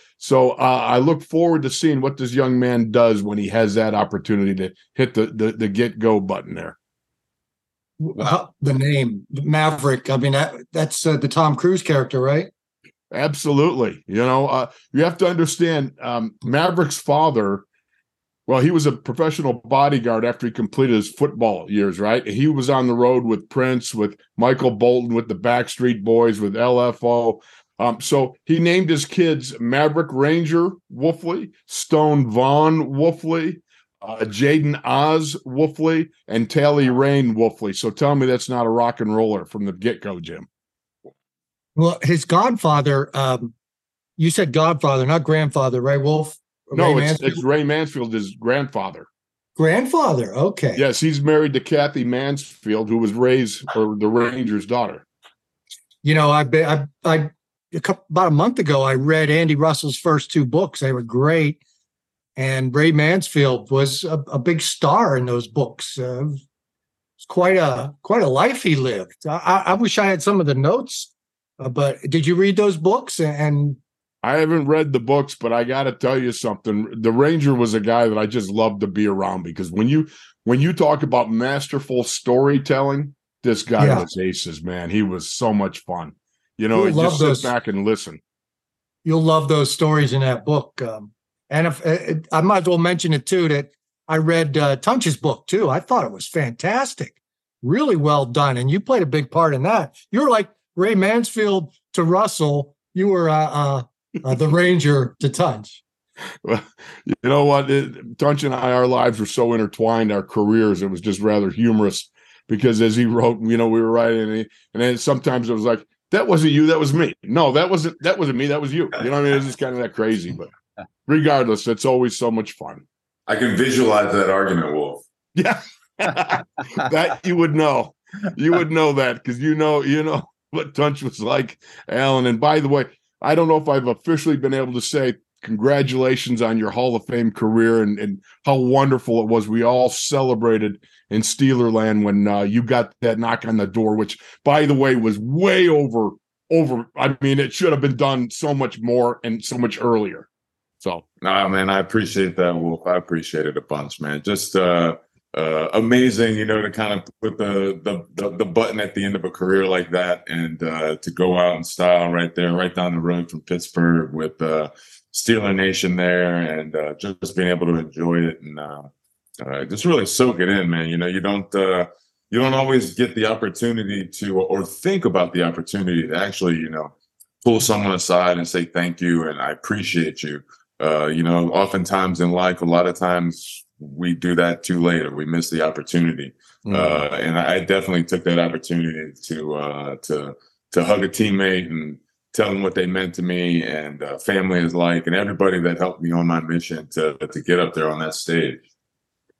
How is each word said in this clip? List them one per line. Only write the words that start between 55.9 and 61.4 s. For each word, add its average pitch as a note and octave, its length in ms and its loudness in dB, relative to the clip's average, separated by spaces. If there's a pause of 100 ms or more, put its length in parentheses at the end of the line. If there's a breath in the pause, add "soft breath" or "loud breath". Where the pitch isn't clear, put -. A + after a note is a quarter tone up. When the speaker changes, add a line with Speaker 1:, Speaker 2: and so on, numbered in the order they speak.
Speaker 2:
You D3+ 120 4
know, D3+ 140 4
I, D3 140 4
be-, D#3 220 2
I, D3 220 -2 (180)
I, D#3 240 0 (440)
a E3+ 60 -4
couple, - 300 -4
about F3+ 180 2
a D#3+ 40 4
month G#3+ 280 2
ago, D3 220 2
I C3+ 140 2
read D3+ 340 2
Andy D#3 260 2
Russell's D3+ 420 0
first D#3 320 0
two D3 160 2
books. D#3 360 -2
They C3+ 100 0
were B2 120 -4
great. D3 580 0 (760)